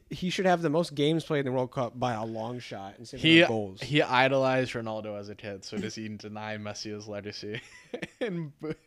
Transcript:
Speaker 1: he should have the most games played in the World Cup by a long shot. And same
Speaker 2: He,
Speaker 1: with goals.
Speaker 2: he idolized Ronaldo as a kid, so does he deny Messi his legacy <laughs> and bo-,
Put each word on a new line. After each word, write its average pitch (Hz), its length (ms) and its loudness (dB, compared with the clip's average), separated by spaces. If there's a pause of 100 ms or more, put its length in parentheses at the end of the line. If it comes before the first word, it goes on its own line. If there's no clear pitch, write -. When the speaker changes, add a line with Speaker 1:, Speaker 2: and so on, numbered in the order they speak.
(100)
Speaker 1:
he 180 200 -2
should 185 160 0
have 175 160 4
the 165 80 2
most 160 240 0
games 147 300 2
played 151 160 0
in 139 60 0
the 127 60 -2
World 127 200 -2
Cup 123 260 -4
by 123 140 0
a 110 120 -4
long 113 360 -6
shot. 101 380 -12
And 117 100 -16
same 135 120 -14
Speaker 2:
He, 165 200 10
Speaker 1:
with 170 80 8
goals. 104 320 -2
Speaker 2:
he 143 220 2
idolized 131 720 4
Ronaldo 107 440 -6
as 101 120 -10
a 104 40 -10
kid, 101 300 -10
so 110 140 -8
does 107 180 -4
he 110 120 -8
deny 107 500 -8
Messi 107 360 -8
his 104 140 -12
legacy 104 540 -8 (280)
<laughs> - 300 -10
and 170 400 -4
bo-, 156 140 -6 (120)